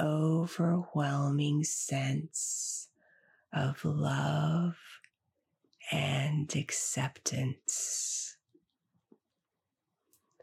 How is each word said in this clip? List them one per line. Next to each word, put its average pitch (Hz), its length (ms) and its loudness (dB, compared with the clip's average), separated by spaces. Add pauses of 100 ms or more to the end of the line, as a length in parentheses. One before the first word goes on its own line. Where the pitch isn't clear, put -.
overwhelming 151 1600 2
sense - 1300 -2 (640)
of 139 320 0
love 151 880 2 (1160)
and 147 600 0
acceptance. - 1800 -4 (2000)